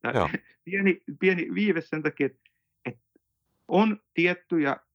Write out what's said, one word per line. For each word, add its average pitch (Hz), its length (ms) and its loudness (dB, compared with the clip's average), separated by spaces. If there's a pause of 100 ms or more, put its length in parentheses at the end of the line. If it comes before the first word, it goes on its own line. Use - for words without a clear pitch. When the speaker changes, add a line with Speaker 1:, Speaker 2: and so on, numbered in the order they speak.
Speaker 1:
Tää 117 120 -4
Speaker 2:
Joo. 92 140 2 (200)
Speaker 1:
<laughs> - 160 -20
pieni, 190 380 -2 (160)
pieni 185 360 0
viive 196 260 0
sen 156 220 -8
takia, 147 240 -2
että, - 240 -10 (340)
että - 160 -10 (680)
on 214 320 2 (140)
tiettyjä 170 640 0 (180)